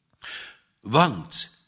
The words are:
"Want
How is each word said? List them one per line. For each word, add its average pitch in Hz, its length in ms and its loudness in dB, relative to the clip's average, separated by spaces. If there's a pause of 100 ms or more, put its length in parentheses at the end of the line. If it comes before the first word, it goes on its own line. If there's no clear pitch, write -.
(800)
"Want 135 680 0 (200)